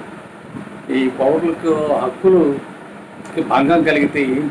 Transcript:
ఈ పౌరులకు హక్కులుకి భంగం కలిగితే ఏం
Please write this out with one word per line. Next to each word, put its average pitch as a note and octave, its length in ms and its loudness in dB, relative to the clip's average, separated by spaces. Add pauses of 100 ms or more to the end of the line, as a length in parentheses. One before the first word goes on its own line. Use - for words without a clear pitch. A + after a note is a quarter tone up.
(960)
ఈ C3 140 2
పౌరులకు D3+ 880 0
హక్కులుకి - 1500 0
భంగం C#3+ 400 4
కలిగితే D3 400 2
ఏం C3+ 280 0